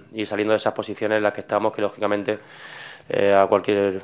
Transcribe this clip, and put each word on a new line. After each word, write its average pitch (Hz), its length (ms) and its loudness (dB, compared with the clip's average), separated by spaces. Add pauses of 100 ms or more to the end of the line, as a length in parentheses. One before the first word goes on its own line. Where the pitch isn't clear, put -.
(140)
y 107 120 -6
saliendo 104 260 0
de 110 60 4
esas 107 160 -2
posiciones 107 440 -2
en 107 60 0
las 104 100 2
que - 60 -14
estamos, 104 340 -2
que 110 80 -6
lógicamente, 104 560 -2 (680)
eh, 101 260 2
a 98 140 6
cualquier 101 560 2